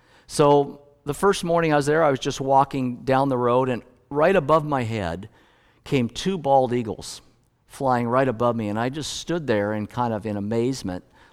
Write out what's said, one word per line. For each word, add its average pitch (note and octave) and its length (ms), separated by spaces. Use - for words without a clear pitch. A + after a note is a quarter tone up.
So C#3+ 540
the C#3+ 120
first G3 280
morning E3+ 300
I D3 40
was C#3+ 100
there, D#3 160
I D3+ 80
was C3 80
just C#3 200
walking C3+ 580
down C3 320
the C3 80
road, B2 320
and A#2+ 120
right D#3 240
above D#3 300
my C#3 180
head G2+ 460
came B2 260
two F#3+ 280
bald C3+ 360
eagles G#2+ 480
flying B2+ 420
right C3 200
above A#2+ 280
me. A2 140
And G#2 100
I A#2+ 100
just C#3 240
stood E3 340
there G#2+ 260
and G#2 160
kind A#2+ 240
of G#2+ 140
in G#2 100
amazement A2 680